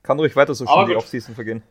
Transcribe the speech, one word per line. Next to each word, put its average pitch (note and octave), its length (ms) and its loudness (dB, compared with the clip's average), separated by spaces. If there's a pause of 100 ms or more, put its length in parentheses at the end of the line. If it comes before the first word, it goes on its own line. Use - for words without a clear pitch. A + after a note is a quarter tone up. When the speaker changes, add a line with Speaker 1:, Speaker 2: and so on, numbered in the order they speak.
Speaker 1:
Kann C#3 160 -2
ruhig D3+ 180 0
weiter C#3+ 200 2
so B2+ 100 -10
Speaker 2:
Aber B2 80 2
Speaker 1:
schnell F#3 140 4
die F3 80 -2
Speaker 2:
gut. A#2 80 -2
Speaker 1:
Offseason A#2 320 -12
vergehen. A2 360 -10